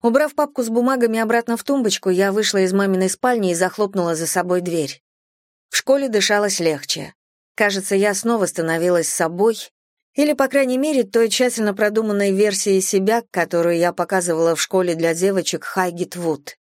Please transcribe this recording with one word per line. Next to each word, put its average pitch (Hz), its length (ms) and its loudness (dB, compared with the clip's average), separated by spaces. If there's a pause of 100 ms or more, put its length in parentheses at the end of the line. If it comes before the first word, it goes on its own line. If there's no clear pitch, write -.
Убрав 277 320 2
папку 285 280 -2
с 226 60 -2
бумагами 240 500 2
обратно 233 380 0
в - 80 -10
тумбочку, 233 460 0
я 190 220 2
вышла 202 260 0
из 185 140 2
маминой 190 380 2
спальни 226 400 0
и 175 40 0
захлопнула 185 600 -2
за 160 120 -4
собой 180 340 0
дверь. 165 420 -4 (680)
В - 80 -6
школе 277 320 2
дышалось 208 520 0
легче. 156 520 -4 (440)
Кажется, 196 400 0
я 202 180 2
снова 220 320 0
становилась 165 640 0
собой, 180 600 0 (440)
или, 294 180 2
по 269 160 0
крайней 269 300 0
мере, 277 240 0
той 226 260 2
тщательно 220 460 0
продуманной 208 580 0
версией 196 480 2
себя, 208 500 0
которую 170 460 0
я 175 160 2
показывала 170 640 0
в - 60 -4
школе 180 320 0
для 165 180 0
девочек 180 520 -2
Хайгет 180 520 -4
Вуд. 165 460 -6